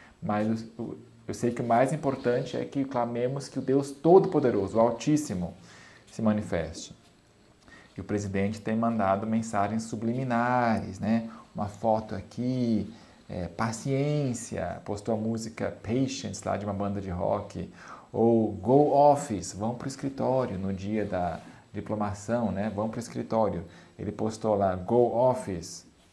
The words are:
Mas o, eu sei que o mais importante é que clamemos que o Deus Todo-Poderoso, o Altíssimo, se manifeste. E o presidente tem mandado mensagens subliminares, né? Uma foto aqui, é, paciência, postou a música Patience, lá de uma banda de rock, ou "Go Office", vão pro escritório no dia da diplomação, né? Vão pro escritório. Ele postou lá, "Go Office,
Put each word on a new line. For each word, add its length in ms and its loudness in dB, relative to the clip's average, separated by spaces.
Mas 400 0
o, 180 -8
eu 80 -6
sei 160 0
que 100 -4
o 60 -2
mais 260 4
importante 640 -2
é 80 -2
que 200 -4
clamemos 640 -2
que 100 -8
o 40 -4
Deus 280 2
Todo-Poderoso, 880 6
o 40 6
Altíssimo, 760 2
se 100 -6
manifeste. 720 -2
E 40 -10
o 40 -10
presidente 560 -2
tem 160 -2
mandado 500 2
mensagens 580 0
subliminares, 1160 0
né? 280 0
Uma 140 -4
foto 480 0
aqui, 800 -2
é, 200 -6
paciência, 1400 -2
postou 300 -4
a 40 -2
música 640 -4
Patience, 640 -4
lá 100 0
de 80 -6
uma 80 -2
banda 280 -2
de 100 -6
rock, 640 -4
ou 400 4
"Go 400 4
Office", 600 4
vão 220 -4
pro 140 -8
escritório 680 -2
no 160 -4
dia 320 -4
da 360 -4
diplomação, 800 -4
né? 180 -4
Vão 180 -4
pro 120 -6
escritório. 640 -2
Ele 140 -6
postou 420 0
lá, 220 2
"Go 360 4
Office, 720 0